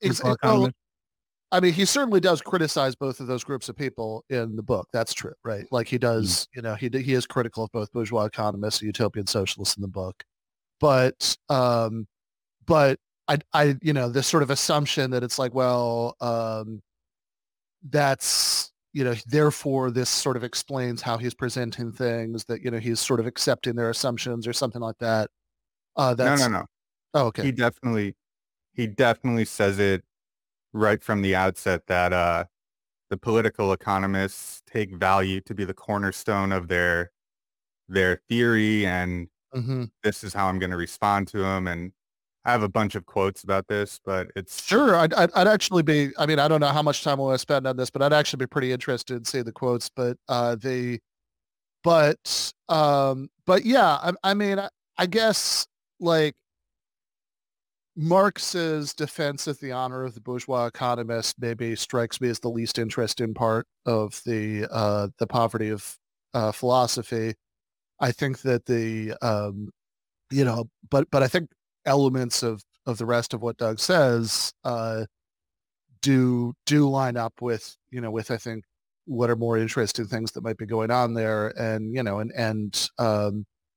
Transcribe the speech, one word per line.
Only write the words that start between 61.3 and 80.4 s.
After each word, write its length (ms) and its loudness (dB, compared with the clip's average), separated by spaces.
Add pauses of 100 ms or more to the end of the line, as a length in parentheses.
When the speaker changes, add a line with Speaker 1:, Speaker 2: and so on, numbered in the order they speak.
Speaker 1:
maybe 380 -4
strikes 440 -2
me 80 0
as 120 -2
the 100 -2
least 280 -4
interesting 560 -2
part 320 2 (200)
of 400 0
the, 440 -2
uh, 380 0 (100)
the 80 -2
poverty 420 0
of, 280 -8 (360)
uh, 180 0
philosophy. 840 0 (640)
I 120 2
think 300 -4
that 240 0
the, 560 -2
um, 480 -2 (600)
you 140 2
know, 220 0 (240)
but, 200 2
but 120 4
I 60 2
think 220 -2 (360)
elements 560 2
of, 200 -4 (240)
of 120 -4
the 80 -4
rest 280 0
of 80 -8
what 160 -4
Doug 220 -2
says, 720 2 (120)
uh, 420 -4 (960)
do, 520 2 (120)
do 220 4
line 280 0
up 240 -6
with, 360 -4 (140)
you 100 -10
know, 100 -6
with, 200 -6
I 80 0
think, 260 -10 (420)
what 240 0
are 60 4
more 220 0
interesting 480 -2
things 260 -6
that 120 -10